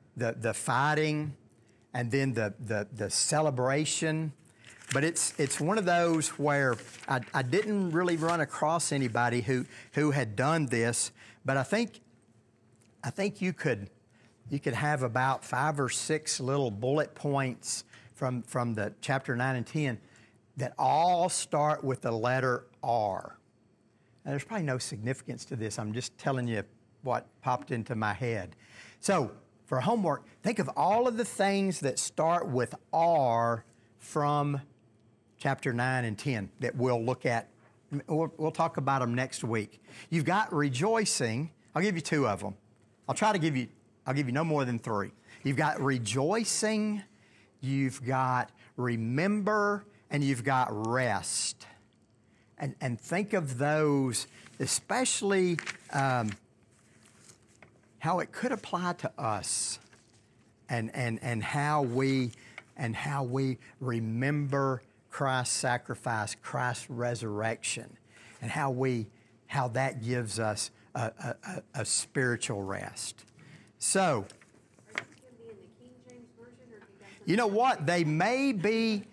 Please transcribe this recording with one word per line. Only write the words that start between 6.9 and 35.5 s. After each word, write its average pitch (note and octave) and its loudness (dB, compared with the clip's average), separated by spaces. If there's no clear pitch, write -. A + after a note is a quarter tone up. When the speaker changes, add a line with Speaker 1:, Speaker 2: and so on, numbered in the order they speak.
Speaker 1:
I, C3 0
I C#3 2
didn't G3 2
really E3+ 2
run E3 2
across D3+ 0
anybody A#2+ 2
who, B2+ 0
who D3+ 2
had A#2+ 0
done D3 2
this, A#2 0
but C3+ 2
I B2+ 0
think, - -2
I C3 -4
think G3+ -2
you F3+ 0
could, G#2+ -2
you C#3 -2
could C3+ -2
have C#3+ 0
about B2+ 0
five C#3+ 0
or C3 0
six - -2
little C3+ 0
bullet B2+ 0
points C3+ -2
from, B2 -2
from A#2+ -2
the G#2 -2
chapter C3+ 0
nine B2+ 0
and A#2 -4
ten C#3 -2
that C3 -4
all E3+ 4
start D3+ 0
with C3 -2
the A#2+ 0
letter B2 2
R. A2 -2
Now, C#3+ -6
there's C#3 -2
probably G3 -4
no B2+ 0
significance A#2 -6
to B2+ -8
this. A2 -6
I'm G#2+ -4
just A#2+ -8
telling C3 -2
you G#2+ 0
what A#2+ -2
popped B2+ -2
into A#2+ -4
my G#2+ -2
head. G2 -4
So, E3 0
for C3 0
homework, F3 0
think G#3+ 0
of F#3 0
all G#3 4
of A#3 -2
the A#3 0
things G3 2
that C3 0
start E3+ 2
with B2 0
R B2 4
from D3 0
chapter C3+ -2